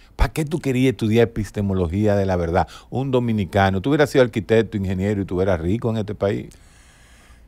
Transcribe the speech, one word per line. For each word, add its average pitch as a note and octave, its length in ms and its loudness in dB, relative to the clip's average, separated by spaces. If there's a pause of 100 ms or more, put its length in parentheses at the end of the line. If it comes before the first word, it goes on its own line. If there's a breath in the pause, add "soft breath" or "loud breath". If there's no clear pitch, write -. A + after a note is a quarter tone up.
(180 soft breath)
¿Para - 160 2
qué D#3+ 100 -4
tú D3+ 160 -4
querías C3 320 2
estudiar A2+ 380 2
epistemología G2+ 880 -2
de G2 80 0
la F#2 100 0
verdad? F2 320 0 (220 loud breath)
Un C3 220 -4
dominicano. G2+ 720 0
Tú C3+ 80 -2
hubieras D3+ 200 2
sido C3 160 4
arquitecto, A2 500 0
ingeniero G2 460 -2
y F#2 40 -4
tú F2+ 160 -2
eras F#2+ 180 2
rico A2 300 -2
en A2+ 80 -2
este G#2 180 -6
país. G#2+ 340 -2 (1000 soft breath)